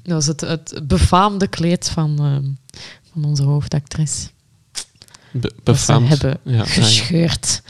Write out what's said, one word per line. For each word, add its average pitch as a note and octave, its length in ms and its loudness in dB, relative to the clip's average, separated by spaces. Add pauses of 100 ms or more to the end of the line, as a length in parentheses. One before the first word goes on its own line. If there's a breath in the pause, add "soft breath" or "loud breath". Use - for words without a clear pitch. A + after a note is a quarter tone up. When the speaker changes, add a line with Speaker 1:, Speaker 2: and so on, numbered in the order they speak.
Speaker 1:
was D#3 220 -2
het, D3+ 160 -2
het E3 420 -6
befaamde F#3 640 2
kleed F3 420 -2
van, D3+ 300 -2
ehm, C#3+ 240 0 (680 loud breath)
van D#3 120 -6
onze D3 180 0
hoofdactrice. D3 840 -2 (1040 loud breath)
Speaker 2:
Be-, B2+ 100 -4
Speaker 1:
Dat - 100 -4
ze - 120 -20
Speaker 2:
befaamd. A#2 440 4
Speaker 1:
hebben C#3+ 360 2
Speaker 2:
Ja, C3 80 -4
ja, A#2 60 2
ja. - 80 2
Speaker 1:
gescheurd. A#2 1040 0